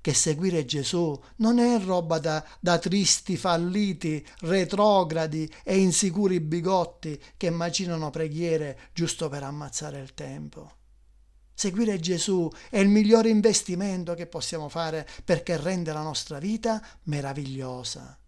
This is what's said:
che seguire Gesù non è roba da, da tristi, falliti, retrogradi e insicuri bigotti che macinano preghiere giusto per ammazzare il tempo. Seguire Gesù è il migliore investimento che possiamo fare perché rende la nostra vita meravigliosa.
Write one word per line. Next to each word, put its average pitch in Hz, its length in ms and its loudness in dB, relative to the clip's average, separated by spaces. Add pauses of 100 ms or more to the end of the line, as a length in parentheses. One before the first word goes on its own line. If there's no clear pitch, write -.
che 147 140 0
seguire 160 500 2
Gesù 151 560 -2 (160)
non 226 220 4
è 240 220 4
roba 175 380 0
da, 156 260 -2 (160)
da 175 180 4
tristi, 180 580 2
falliti, 175 880 -2 (160)
retrogradi 165 1120 2 (100)
e 190 160 2
insicuri 185 640 4
bigotti 165 800 -2 (160)
che 180 140 0
macinano 170 600 -2
preghiere 160 840 -4
giusto 165 360 -2
per 143 160 -8
ammazzare 143 560 -10
il 131 140 -16
tempo. 143 640 -14 (760)
Seguire 202 460 0
Gesù 175 500 0 (200)
è - 80 0
il 196 100 8
migliore 214 400 8
investimento 190 840 2
che 170 120 -10
possiamo 160 420 -8
fare 160 400 -6 (160)
perché 170 320 0
rende 165 360 -2
la 151 100 -6
nostra 156 360 -8
vita 214 460 -2 (200)
meravigliosa. 135 1120 -6 (120)